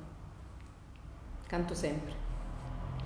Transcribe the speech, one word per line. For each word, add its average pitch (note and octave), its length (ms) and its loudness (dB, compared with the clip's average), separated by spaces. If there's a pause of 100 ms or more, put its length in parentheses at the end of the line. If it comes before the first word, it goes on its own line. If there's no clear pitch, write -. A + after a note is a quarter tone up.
(1500)
Canto F3 280 4
sempre. D3+ 400 4 (920)